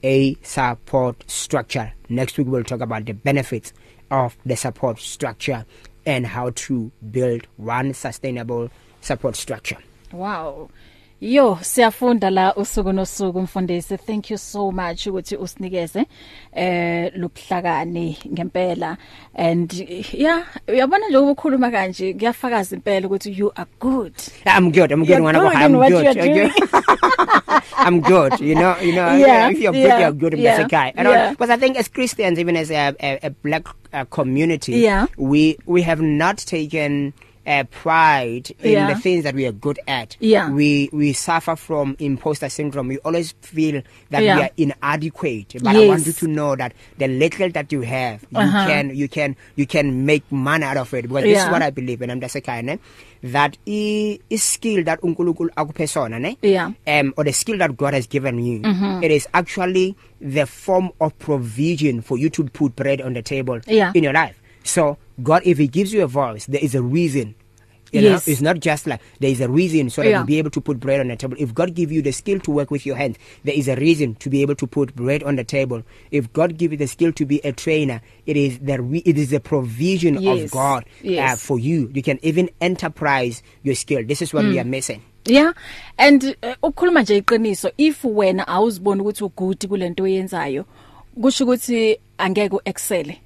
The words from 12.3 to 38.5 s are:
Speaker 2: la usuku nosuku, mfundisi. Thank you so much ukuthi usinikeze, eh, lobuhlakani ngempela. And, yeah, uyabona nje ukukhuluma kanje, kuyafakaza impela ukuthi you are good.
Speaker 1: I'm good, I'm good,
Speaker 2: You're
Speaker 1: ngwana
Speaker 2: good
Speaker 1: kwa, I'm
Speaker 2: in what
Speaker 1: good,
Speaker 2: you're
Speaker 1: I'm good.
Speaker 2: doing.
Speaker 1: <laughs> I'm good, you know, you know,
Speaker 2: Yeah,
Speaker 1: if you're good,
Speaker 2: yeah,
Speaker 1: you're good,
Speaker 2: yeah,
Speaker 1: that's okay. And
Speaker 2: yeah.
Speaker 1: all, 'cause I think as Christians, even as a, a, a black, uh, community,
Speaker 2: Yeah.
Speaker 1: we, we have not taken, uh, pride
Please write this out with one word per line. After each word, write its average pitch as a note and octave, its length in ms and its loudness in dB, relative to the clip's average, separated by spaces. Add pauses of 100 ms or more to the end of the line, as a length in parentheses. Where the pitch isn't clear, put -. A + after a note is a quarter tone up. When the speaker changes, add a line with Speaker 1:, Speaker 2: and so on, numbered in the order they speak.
Speaker 2:
la F#3+ 220 2
usuku G3+ 400 -2
nosuku, F#3 480 -4
mfundisi. F3+ 560 -4
Thank G#3+ 340 -8
you G#3+ 60 -6
so G3+ 340 -6
much F#3 360 -6
ukuthi F#3+ 300 -6
usinikeze, F3+ 680 -6 (480)
eh, F3 640 -2
lobuhlakani E3+ 1000 -4 (140)
ngempela. E3+ 680 -4 (380)
And, E3+ 380 0 (400)
yeah, E4 320 0 (220)
uyabona C#4 420 2
nje C#4 80 4
ukukhuluma C4+ 540 2
kanje, F#3+ 420 -4
kuyafakaza A3 640 -2
impela F#3+ 320 -2
ukuthi G3 300 -6
you G3+ 180 0
are F3+ 120 -10 (120)
good. B3+ 340 -2 (320)
Speaker 1:
I'm F#3+ 260 6
good, D#3 200 6
I'm D3 100 2
good, D#3+ 80 0
Speaker 2:
You're F3+ 100 8
Speaker 1:
ngwana D#3+ 220 4
Speaker 2:
good F#4+ 100 6
Speaker 1:
kwa, D4+ 100 4
I'm D3+ 120 8
Speaker 2:
in B3+ 40 8
what C4 140 8
Speaker 1:
good, B3+ 240 6
Speaker 2:
you're F3+ 100 0
Speaker 1:
I'm F3+ 80 6
good. C#4 200 4
Speaker 2:
doing. - 300 2 (360)
Speaker 1:
<laughs> - 580 2
I'm F3+ 240 4
good, E3 380 6
you D3+ 160 2
know, E3+ 240 4
you F3 140 2
know, F3+ 220 4
Speaker 2:
Yeah, C4 340 8
Speaker 1:
if D4+ 100 0
you're G#3 120 2
good, C4+ 100 2
Speaker 2:
yeah, B3+ 180 8
Speaker 1:
you're E3 120 4
good, D3+ 260 0
Speaker 2:
yeah, A#3+ 200 4
Speaker 1:
that's D#3 160 0
okay. C3+ 220 2
And F3+ 120 2
Speaker 2:
yeah. A3+ 220 6
Speaker 1:
all, C#4 60 -6
'cause A#3+ 140 -2
I A#3 80 4
think C4 200 2
as A#3 100 -2
Christians, G3 520 -2
even E3+ 160 0
as D#3+ 160 -4
a, C#3+ 300 0
a, C#3 220 -4
a D3+ 60 -4
black, D3+ 380 -4 (260)
uh, C#3 120 -6
community, C#3+ 720 -2
Speaker 2:
Yeah. G#3+ 300 4 (100)
Speaker 1:
we, D3+ 480 2
we F3 180 2
have E3 180 0
not D#3+ 360 0
taken, D3 760 -4 (340)
uh, C#3+ 240 0
pride C#3+ 800 2 (100)